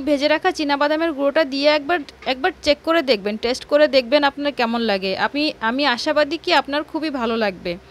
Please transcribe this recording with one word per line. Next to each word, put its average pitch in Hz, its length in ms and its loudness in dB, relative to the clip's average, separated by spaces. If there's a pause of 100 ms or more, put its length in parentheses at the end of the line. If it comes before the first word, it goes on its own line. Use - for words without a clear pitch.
ভেজে 285 280 2
রাখা 311 240 2
চীনাবাদামের 302 600 0
গুঁড়োটা 277 320 0
দিয়ে 277 260 0
একবার, 302 280 0 (280)
একবার 269 260 -2 (100)
check 294 220 2
করে 330 180 2
দেখবেন, 208 340 0
test 240 280 -4
করে 302 240 4
দেখবেন 262 360 2
আপনার 277 280 -2
কেমন 233 300 -2
লাগে। 196 340 -2
আমি, 277 280 -2 (180)
আমি 240 240 -2
আশাবাদী 294 520 0
কি - 140 -6
আপনার 285 320 0
খুবই 311 260 -6
ভালো 240 260 -2
লাগবে। 185 360 -4 (180)